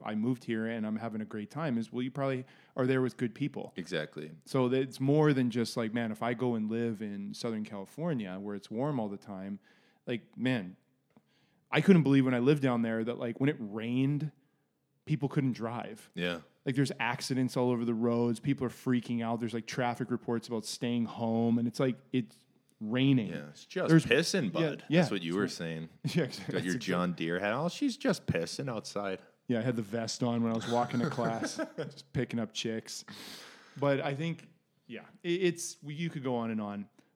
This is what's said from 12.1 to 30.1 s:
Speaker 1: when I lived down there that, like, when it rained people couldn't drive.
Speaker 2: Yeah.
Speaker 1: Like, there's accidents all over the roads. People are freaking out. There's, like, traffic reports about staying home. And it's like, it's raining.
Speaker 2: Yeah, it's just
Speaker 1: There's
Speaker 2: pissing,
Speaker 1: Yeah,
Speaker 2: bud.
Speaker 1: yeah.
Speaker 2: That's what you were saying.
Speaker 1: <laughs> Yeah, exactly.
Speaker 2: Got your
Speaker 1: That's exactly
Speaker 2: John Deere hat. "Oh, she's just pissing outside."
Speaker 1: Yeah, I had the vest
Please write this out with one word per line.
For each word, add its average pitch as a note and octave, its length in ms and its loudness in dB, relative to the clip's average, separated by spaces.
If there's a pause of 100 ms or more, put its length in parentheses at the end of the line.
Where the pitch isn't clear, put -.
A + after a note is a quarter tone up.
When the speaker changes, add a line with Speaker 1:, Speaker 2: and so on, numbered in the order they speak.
Speaker 1:
when B2+ 80 4
I A#2+ 60 2
lived C#3 220 6
down A#2+ 200 2
there A2+ 220 0
that, A#2+ 140 -4
like, A#2 220 -6
when C3+ 80 4
it C#3+ 100 2
rained B2 720 0 (800)
people C#3+ 160 0
couldn't C3+ 240 0
drive. A2+ 460 -6 (160)
Speaker 2:
Yeah. F2 240 -2 (260)
Speaker 1:
Like, C#3 120 0
there's C#3 240 2
accidents B2 560 0
all B2 140 2
over A#2+ 140 0
the A#2 100 0
roads. A#2 460 2
People C3+ 260 0
are A2 40 -2 (160)
freaking A#2+ 360 0
out. A#2 180 -2
There's, A2+ 140 -4
like, A2+ 120 -4
traffic A#2+ 440 -2
reports A#2 380 -2
about A2+ 160 -4
staying A#2+ 420 -2
home. A2+ 520 2
And A#2+ 100 2
it's - 120 -4
like, C3 160 2 (160)
it's A#2+ 240 -2 (440)
raining. B2 500 4
Speaker 2:
Yeah, D2+ 200 -8
it's - 140 -20
just F3+ 240 -2
Speaker 1:
There's D#3+ 180 8
Speaker 2:
pissing, E3+ 380 4
Speaker 1:
Yeah, F#2+ 60 0 (200)
Speaker 2:
bud. - 180 -8
Speaker 1:
yeah. D#3+ 120 6
Speaker 2:
That's D#3 100 4
what G2 120 0
you E2 140 0
were G2 120 2
saying. E2 480 -6
Speaker 1:
<laughs> - 180 -4
Yeah, E3 100 2
exactly. - 300 -6
Speaker 2:
Got E3 100 0
your B2+ 80 0
Speaker 1:
That's - 40 2
exactly - 20 -4
Speaker 2:
John F2+ 340 0
Deere E2 280 -2
hat. G2+ 120 0
"Oh, D3 160 -2
she's B3 280 -2
just - 300 -2
pissing F2 440 -2
outside." G2+ 480 -4 (300)
Speaker 1:
Yeah, A#2+ 100 4
I A2 40 2
had B2 140 2
the A#2 60 -2 (140)
vest A2+ 260 -2